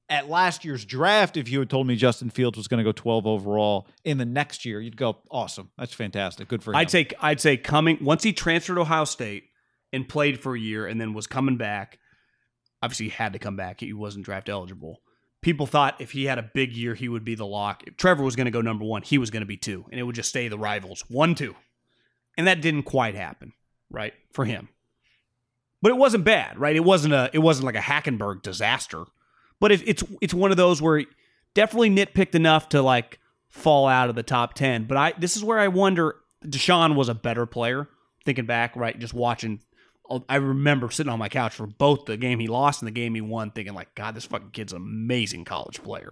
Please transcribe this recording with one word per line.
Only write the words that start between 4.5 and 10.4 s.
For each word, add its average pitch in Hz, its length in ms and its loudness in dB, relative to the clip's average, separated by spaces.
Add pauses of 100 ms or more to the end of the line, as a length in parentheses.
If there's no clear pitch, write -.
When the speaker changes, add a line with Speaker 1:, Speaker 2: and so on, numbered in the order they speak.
Speaker 1:
year, 107 160 -10
you'd 110 160 -14
go, 113 220 -2 (120)
"Awesome. 101 460 -8
That's 127 160 -12
fantastic. 101 560 -8
Good 113 140 -6
for - 80 -10
him." 107 60 0
Speaker 2:
I'd 165 140 2
say, 165 180 2 (120)
I'd 151 200 0
say 143 180 4
coming, 156 420 2
once 151 220 2
he 220 100 2
transferred 170 440 -2
to 175 60 2
Ohio 156 220 0
State 107 400 -8 (480)
and 131 160 -6
played 147 320 0